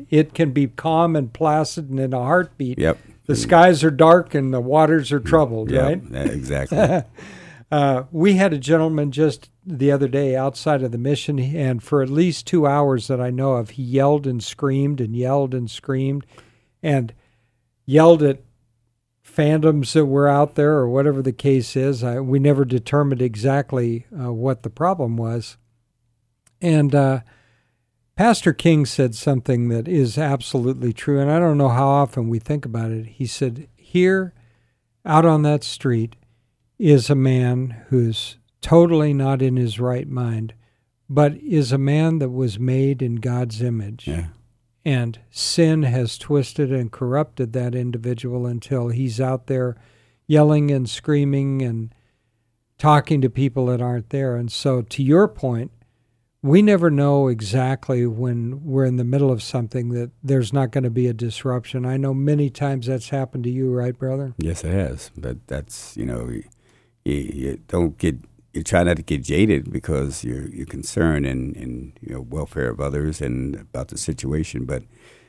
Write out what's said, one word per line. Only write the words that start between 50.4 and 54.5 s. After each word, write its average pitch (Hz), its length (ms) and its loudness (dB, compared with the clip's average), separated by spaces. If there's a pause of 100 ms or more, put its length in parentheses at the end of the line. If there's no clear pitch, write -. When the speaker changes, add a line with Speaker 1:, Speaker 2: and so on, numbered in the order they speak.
Speaker 1:
and 127 180 0
screaming 139 720 0
and 113 320 -6 (840)
talking 147 420 4
to 127 100 2
people 127 360 -2
that 123 160 0
aren't 123 280 -4
there. 135 260 -2
And 120 140 -4